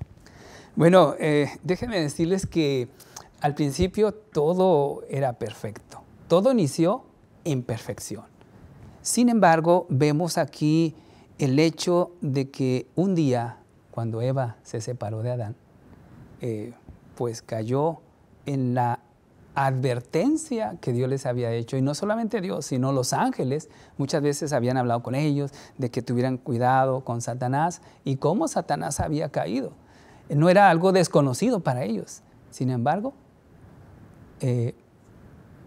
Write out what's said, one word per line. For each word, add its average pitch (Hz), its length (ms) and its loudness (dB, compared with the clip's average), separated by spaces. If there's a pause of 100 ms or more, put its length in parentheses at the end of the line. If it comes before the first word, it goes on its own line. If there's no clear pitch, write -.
(760)
Bueno, 185 420 8
eh, 147 320 2 (120)
déjenme 185 380 -2
decirles 165 460 -2
que 139 420 0 (540)
al 147 120 0
principio 185 600 0
todo 160 960 2
era 135 240 -2
perfecto. - 680 -12 (260)
Todo 196 260 4
inició 185 520 2 (400)
en 135 180 -2
perfección. - 600 -10 (800)
Sin 247 260 2
embargo, 175 640 4
vemos 151 480 2
aquí 156 560 0 (440)
el 135 200 2
hecho 175 540 2 (100)
de 135 260 -2
que 127 460 -2
un 190 200 0
día, 120 440 0 (320)
cuando 113 320 -4
Eva 131 400 -2
se - 180 -8
separó 110 420 -8
de 123 100 -4
Adán, 117 220 -6 (840)
eh, 113 320 -8 (420)
pues 117 280 -6
cayó 131 560 -2 (480)
en 131 280 -2
la 120 260 0 (520)
advertencia 160 1300 -2
que 127 120 -4
Dios 127 180 -2
les 135 160 -4
había 120 260 -2
hecho, 117 240 -4
y 131 60 0
no 143 120 0
solamente 214 460 -4
Dios, 170 240 -6
sino 135 280 -2
los 127 200 0
ángeles, 156 560 -2 (300)
muchas 139 240 -2
veces 143 300 -2
habían 123 240 0
hablado 120 260 0
con 120 140 -6
ellos 143 340 -2 (260)
de 120 140 -4
que 120 120 -4
tuvieran 127 360 -2
cuidado 131 680 0
con 120 160 -6
Satanás 127 640 -4 (220)
y 135 120 -2
cómo 185 300 0
Satanás 160 540 -4
había 160 300 -4
caído. 175 420 -4 (580)
No 160 180 4
era 190 220 8
algo 170 220 4
desconocido 175 680 2
para 131 220 -2
ellos. 208 400 -6 (280)
Sin 131 200 -4
embargo, 156 420 -2 (1300)
eh, 123 380 -2 (920)